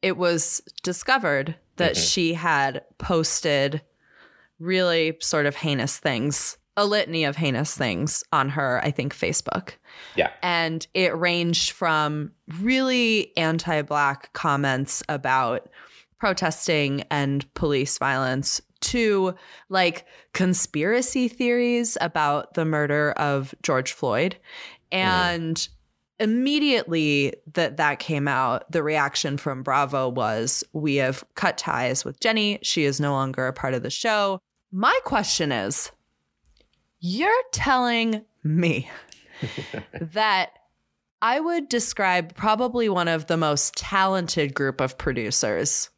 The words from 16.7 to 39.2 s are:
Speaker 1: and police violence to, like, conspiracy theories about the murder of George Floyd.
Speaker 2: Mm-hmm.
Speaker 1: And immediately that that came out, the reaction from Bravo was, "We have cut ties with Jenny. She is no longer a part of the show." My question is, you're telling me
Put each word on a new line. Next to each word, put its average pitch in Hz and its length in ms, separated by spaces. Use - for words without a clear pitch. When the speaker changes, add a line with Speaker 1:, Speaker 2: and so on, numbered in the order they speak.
Speaker 1:
and 139 420
police 139 440
violence 131 640
to, 196 540
like, 180 360
conspiracy 202 960
theories 240 720
about 151 520
the 165 120
murder 147 480
of 139 480
George 131 320
Floyd. 139 440
Speaker 2:
Mm-hmm. 185 80
Speaker 1:
And 175 680
immediately 220 1120
that 151 240
that 147 220
came 147 280
out, 127 440
the 165 120
reaction 143 540
from 131 260
Bravo 135 460
was, 117 540
"We 151 220
have 135 280
cut - 220
ties 127 460
with - 160
Jenny. 214 420
She - 220
is 139 160
no 147 120
longer 131 360
a 131 60
part 131 200
of 123 100
the 127 60
show." 202 500
My 240 340
question 185 460
is, 107 400
you're 339 520
telling 233 720
me 160 460